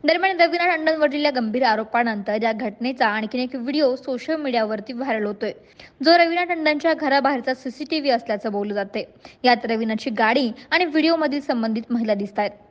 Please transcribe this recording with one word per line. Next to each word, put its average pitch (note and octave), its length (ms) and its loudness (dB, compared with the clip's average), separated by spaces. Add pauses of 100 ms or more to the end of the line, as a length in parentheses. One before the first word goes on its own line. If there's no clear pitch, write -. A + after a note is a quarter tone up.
दरम्यान, F4 360 2
रवीना E4+ 260 4
टंडनवरील D#4 580 0
या D4 60 4
गंभीर B3 320 -2
आरोपानंतर A3 800 0
या A3+ 100 0
घटनेचा A#3+ 540 -2
आणखीन G#3+ 340 -2
एक B3+ 160 -4
व्हिडिओ C4 400 0
सोशल C4+ 400 -4
मीडियावरती A3+ 560 -2
व्हायरल A#3 340 -4
होतोय, G#3 260 -4 (520)
जो E4+ 140 8
रवीना E4+ 260 2
टंडनच्या D#4+ 500 0
घराबाहेरचा C#4 600 0
सीसीटीव्ही C#4 560 -4
असल्याचं A3+ 420 -2
बोललं G3+ 220 -4
जाते. G3+ 300 -6 (400)
यात A#3+ 220 4
रवीनाची A3 440 -2
गाडी A#3 400 2 (200)
आणि E4+ 140 4
व्हिडिओमधील D#4 560 2
संबंधित A3+ 500 -2
महिला A3+ 240 0
दिसतायत. G3+ 360 -2 (200)